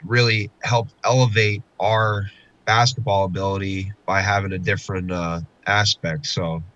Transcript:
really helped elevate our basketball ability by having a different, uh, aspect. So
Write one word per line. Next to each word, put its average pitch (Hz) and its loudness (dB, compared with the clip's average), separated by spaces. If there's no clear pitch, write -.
really 110 2
helped 117 -2
elevate 107 2
our 107 2
basketball 107 2
ability 95 -4
by 95 0
having 98 0
a 95 -4
different, 92 -4
uh, 85 -4
aspect. 98 0
So 82 -4